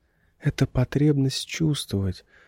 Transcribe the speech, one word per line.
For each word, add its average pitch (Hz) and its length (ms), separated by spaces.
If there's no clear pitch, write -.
Это - 280
потребность 135 800
чувствовать, 101 760